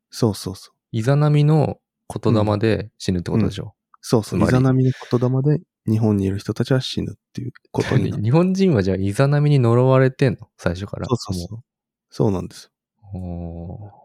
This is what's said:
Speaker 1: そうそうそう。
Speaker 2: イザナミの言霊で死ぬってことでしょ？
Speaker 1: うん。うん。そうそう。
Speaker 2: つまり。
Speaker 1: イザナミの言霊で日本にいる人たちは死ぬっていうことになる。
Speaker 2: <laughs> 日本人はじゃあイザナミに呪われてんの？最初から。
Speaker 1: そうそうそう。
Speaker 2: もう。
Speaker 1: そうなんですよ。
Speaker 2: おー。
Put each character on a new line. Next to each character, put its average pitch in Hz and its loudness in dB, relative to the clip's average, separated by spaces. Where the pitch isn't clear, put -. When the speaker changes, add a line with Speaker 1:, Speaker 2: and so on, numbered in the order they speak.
Speaker 1:
そ 113 0
う 95 -6
そ - -10
う 101 -12
そ - -20
う。 - -20
Speaker 2:
イ 117 -4
ザ 135 2
ナ 147 2
ミ 147 4
の 151 2
言 - 0
霊 107 2
で 104 0
死 - -4
ぬ 90 0
っ - -4
て 85 -6
こ 87 0
と 107 2
で 95 -2
し 95 -10
ょ？ - -10
Speaker 1:
う - -10
ん。 - -16
う - -18
ん。 - -20
そ - 0
う 107 -2
そ - -8
う。 87 0
Speaker 2:
つ - 4
ま 110 4
り。 - 2
Speaker 1:
イ - 2
ザ 127 4
ナ 131 2
ミ 131 2
の 131 2
言 127 0
霊 151 2
で 180 -10
日 110 0
本 107 2
に 98 0
い 95 0
る 101 -6
人 104 -6
た 117 -2
ち - 0
は 131 2
死 - -6
ぬ 101 -8
っ - -16
て - -10
い 120 -10
う 123 -10
こ - -4
と - 0
に - 0
な - -6
る。 104 -4
Speaker 2:
<laughs> - -
日 110 0
本 180 2
人 185 2
は 107 2
じ 92 0
ゃ - 0
あ - -4
イ 98 -2
ザ 135 0
ナ 147 2
ミ 147 2
に 147 4
呪 120 4
わ 131 4
れ 131 4
て 131 0
ん 95 -2
の？ - -20
最 87 -2
初 95 -8
か - -12
ら。 92 -6
Speaker 1:
そ 107 -2
う 117 0
そ - -10
う 95 -4
そ 87 -8
う。 - -14
Speaker 2:
も 110 -14
う。 - -20
Speaker 1:
そ - -2
う 101 0
な 92 -4
ん 90 -12
で - -18
す - -20
よ。 90 -10
Speaker 2:
お 87 -12
ー。 101 -20